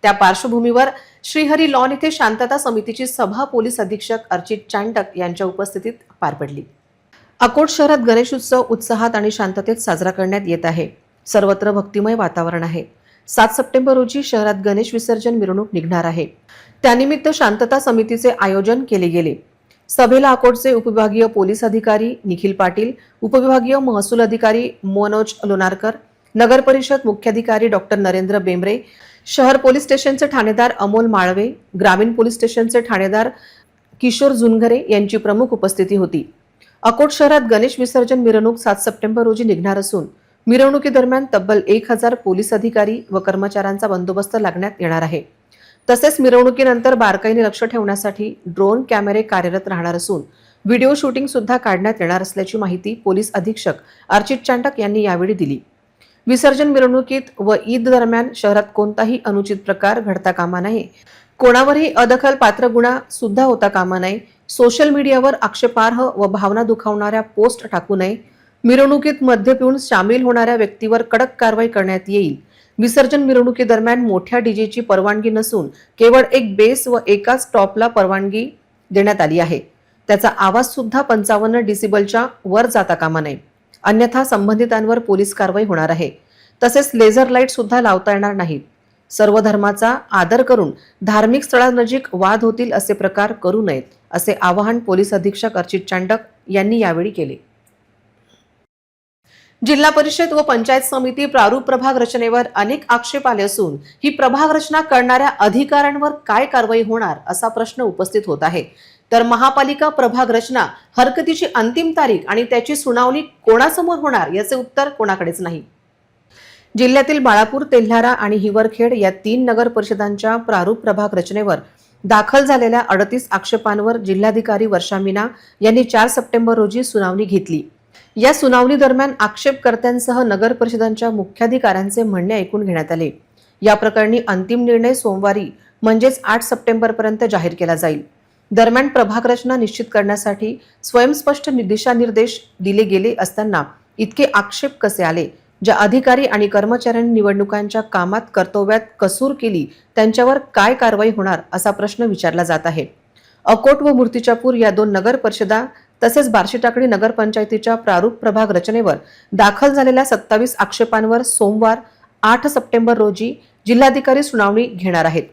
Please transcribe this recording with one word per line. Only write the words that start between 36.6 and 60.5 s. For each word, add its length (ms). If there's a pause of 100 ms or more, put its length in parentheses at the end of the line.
अकोट 300
शहरात 280 (100)
गणेश 280
विसर्जन 400
मिरवणूक 400
सात 180
सप्टेंबर 460
रोजी 220
निघणार 340
असून 280 (400)
मिरवणुकीदरम्यान 800 (100)
तब्बल 340
एक 220
हजार 240
पोलीस 380
अधिकारी 580
व 80
कर्मचाऱ्यांचा 720
बंदोबस्त 520
लागण्यात 400
येणार 220
आहे. 200 (680)
तसेच 300
मिरवणुकीनंतर 720
बारकाईने 500
लक्ष 200
ठेवण्यासाठी 840
ड्रोन 360
कॅमेरे 400
कार्यरत 460
राहणार 260
असून 280 (420)
व्हिडिओ 300
शूटिंग 320
सुद्धा 300
काढण्यात 440
येणार 220
असल्याची 360
माहिती 360
पोलीस 380
अधीक्षक 400 (360)
अर्चित 380
चांडक 340
यांनी 220
यावेळी 320
दिली. 240 (680)
विसर्जन 420
मिरवणुकीत 520 (180)
व 160 (120)
ईद 220
दरम्यान 460
शहरात 280 (120)
कोणताही 500
अनुचित 320
प्रकार 440
घडता 320
कामा 280